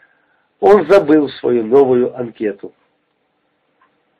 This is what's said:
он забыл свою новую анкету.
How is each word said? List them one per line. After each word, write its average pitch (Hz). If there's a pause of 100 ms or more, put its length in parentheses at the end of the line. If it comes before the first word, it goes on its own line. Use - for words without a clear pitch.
(600)
он 190
забыл 156
свою 123
новую 127
анкету. 107 (1500)